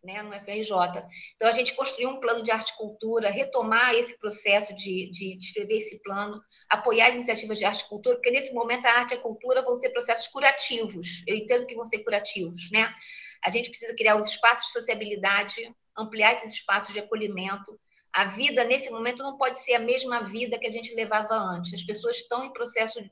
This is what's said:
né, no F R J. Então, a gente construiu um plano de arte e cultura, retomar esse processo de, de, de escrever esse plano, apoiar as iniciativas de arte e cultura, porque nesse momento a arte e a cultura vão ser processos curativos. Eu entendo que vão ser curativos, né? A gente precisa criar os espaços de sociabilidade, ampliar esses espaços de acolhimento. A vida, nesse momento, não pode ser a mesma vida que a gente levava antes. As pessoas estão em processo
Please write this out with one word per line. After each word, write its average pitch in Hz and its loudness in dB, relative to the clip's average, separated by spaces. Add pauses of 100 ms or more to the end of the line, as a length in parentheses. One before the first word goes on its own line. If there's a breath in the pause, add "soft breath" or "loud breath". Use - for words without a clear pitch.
né, 190 -12
no 208 -10
F 202 -12
R 214 -4
J. 180 0 (280 loud breath)
Então, 220 6
a 233 8
gente 240 2
construiu 262 0
um 269 -8
plano 233 0
de 226 0
arte 220 0
e - -14
cultura, 220 0
retomar 240 4
esse 233 0
processo 208 2
de, 185 -6
de, 190 -8
de - -12
escrever 208 -2
esse - -6
plano, 208 -6 (260 soft breath)
apoiar 226 6
as 247 -2
iniciativas 220 -4
de 214 -2
arte 208 0
e - -12
cultura, 240 0
porque 247 2
nesse 269 0
momento 240 0
a 240 8
arte 247 0
e - -2
a 247 -6
cultura 247 0
vão 247 0
ser 247 -2
processos 240 0
curativos. 233 0
Eu 226 -2
entendo 247 2
que 240 -12
vão 233 -8
ser 220 -4
curativos, 185 -4
né? 220 2 (520 loud breath)
A 185 2
gente 233 -2
precisa 226 -10
criar 220 6
os 214 0
espaços - 4
de - -6
sociabilidade, 208 -2 (240)
ampliar 220 4
esses 220 -8
espaços 202 -2
de 208 -6
acolhimento. 202 -6 (340)
A 190 4
vida, 240 2
nesse 254 0
momento, 240 -4
não 277 -6
pode 254 2
ser 247 0
a 233 4
mesma 247 0
vida 226 -4
que 233 -6
a 220 -4
gente 226 -8
levava 214 0
antes. 185 -4
As - -10
pessoas 233 -4
estão 247 -4
em 269 -12
processo 233 -4 (140)